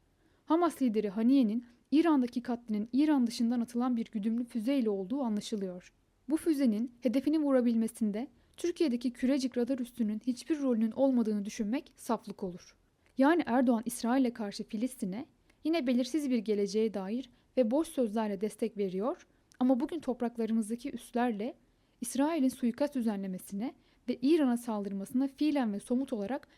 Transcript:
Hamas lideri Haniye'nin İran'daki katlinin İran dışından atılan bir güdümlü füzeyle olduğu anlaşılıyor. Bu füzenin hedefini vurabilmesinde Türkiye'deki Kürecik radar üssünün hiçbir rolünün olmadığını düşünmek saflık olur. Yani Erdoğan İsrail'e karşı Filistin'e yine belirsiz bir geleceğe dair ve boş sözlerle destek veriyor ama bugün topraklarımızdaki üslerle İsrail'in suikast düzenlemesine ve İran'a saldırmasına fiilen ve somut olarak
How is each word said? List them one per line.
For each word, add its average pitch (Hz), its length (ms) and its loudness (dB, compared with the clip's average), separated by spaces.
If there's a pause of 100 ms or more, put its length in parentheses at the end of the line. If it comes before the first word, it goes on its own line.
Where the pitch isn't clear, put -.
(460)
Hamas 330 360 2
lideri 214 280 0
Haniye'nin 226 560 4 (260)
İran'daki 277 520 4
katlinin 226 500 -4
İran 277 340 4
dışından 233 340 0
atılan 240 360 0
bir 233 140 -2
güdümlü 226 320 -2
füzeyle 240 460 0
olduğu 196 320 -2
anlaşılıyor. 202 720 -6 (360)
Bu 311 80 2
füzenin 269 540 2 (100)
hedefini 269 380 2
vurabilmesinde 233 880 2 (300)
Türkiye'deki 269 560 0
Kürecik 262 440 0
radar 247 220 0
üssünün 220 480 -4
hiçbir 285 340 -4
rolünün 226 300 2
olmadığını 226 540 2
düşünmek 220 520 -6
saflık - 460 -6
olur. 175 320 -12 (420)
Yani 294 280 4
Erdoğan 240 400 2
İsrail'e 240 480 0
karşı 208 300 -8
Filistin'e 220 600 -6 (380)
yine 311 240 0
belirsiz 262 420 0
bir 247 80 2
geleceğe 202 560 0
dair 208 360 -6 (280)
ve 233 140 2
boş 320 160 2
sözlerle 214 540 -2
destek 208 360 -4
veriyor 202 500 -4 (320)
ama 254 200 4
bugün 311 200 -4
topraklarımızdaki 233 920 -4
üslerle 233 640 -4 (480)
İsrail'in 269 480 0
suikast 269 460 -2
düzenlemesine 202 760 -4 (360)
ve 240 120 -4
İran'a 269 360 4
saldırmasına 208 680 -4
fiilen 277 460 0
ve 202 60 -6
somut 262 340 -2
olarak 214 340 -6 (100)